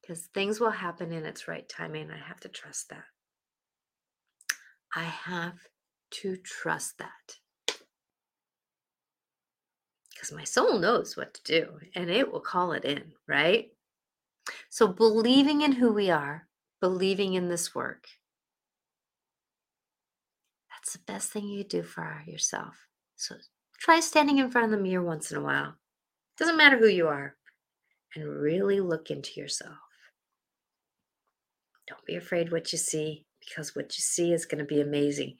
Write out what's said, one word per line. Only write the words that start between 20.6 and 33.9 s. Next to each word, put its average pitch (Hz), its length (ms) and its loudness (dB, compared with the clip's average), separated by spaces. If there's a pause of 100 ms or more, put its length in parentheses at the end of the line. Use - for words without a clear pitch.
that's - 220 -14
the - 60 -16
best - 320 -10
thing 208 160 -6
you 202 160 -6
do 175 200 -4
for 156 420 -10
yourself. - 600 -6 (280)
So - 200 -10 (420)
try 330 220 6
standing 294 380 4
in 254 140 2
front 240 140 4
of 214 60 0
the 208 120 0
mirror 185 200 0
once 160 280 -4
in 151 60 -6
a 147 40 -4
while. 143 340 -2 (600)
Doesn't 320 200 2
matter 277 200 8
who 220 100 8
you 175 200 4
are. 139 280 -4 (800)
And 156 120 -10
really 170 520 2
look 170 320 -2
into - 280 -8
yourself. - 380 -10 (2000)
Don't - 180 -20
be 170 100 -8
afraid 170 360 -2
what 165 200 -4
you 165 60 -4
see, 156 480 -4 (140)
because - 360 -12
what - 220 -8